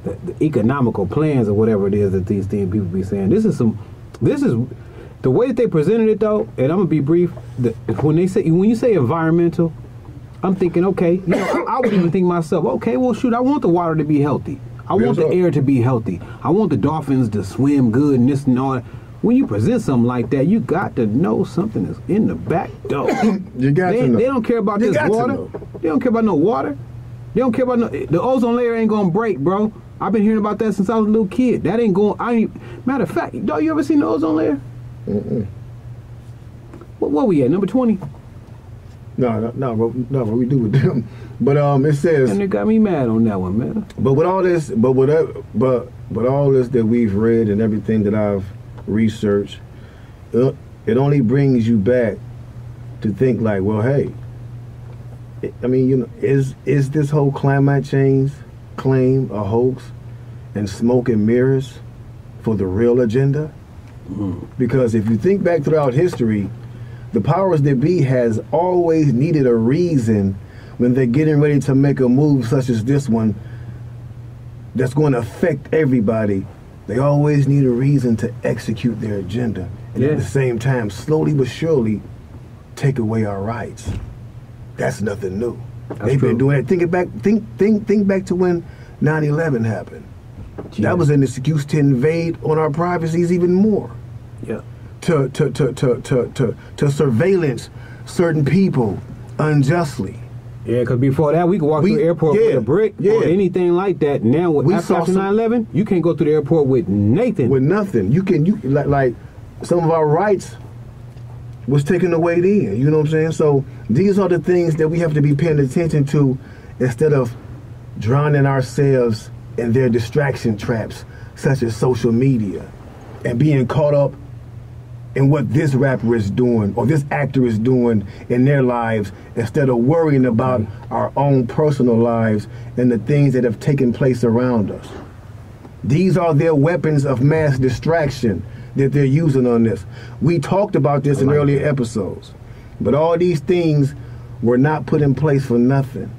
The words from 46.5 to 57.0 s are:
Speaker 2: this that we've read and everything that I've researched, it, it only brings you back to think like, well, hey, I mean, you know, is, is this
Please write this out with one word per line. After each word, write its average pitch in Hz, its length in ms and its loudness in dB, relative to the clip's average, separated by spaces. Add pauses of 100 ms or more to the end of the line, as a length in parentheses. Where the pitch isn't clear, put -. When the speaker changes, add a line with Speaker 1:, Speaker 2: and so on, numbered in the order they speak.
Speaker 2:
this 127 180 4
that 117 160 2
we've 113 280 2
read 113 360 2
and 104 120 2
everything 110 420 0
that 101 120 2
I've 101 300 0 (420)
researched, 104 720 0 (720)
it, 131 240 2 (300)
it 113 120 0
only 143 240 2
brings 123 460 2
you 117 100 2
back 113 400 2 (840)
to 107 120 -2
think 123 280 0
like, 104 200 0
well, 107 200 0
hey, 131 320 0 (1500)
I 123 60 -4
mean, 131 220 2
you 135 80 2
know, 117 120 -2 (120)
is, 135 340 0 (100)
is 139 260 2
this 147 180 0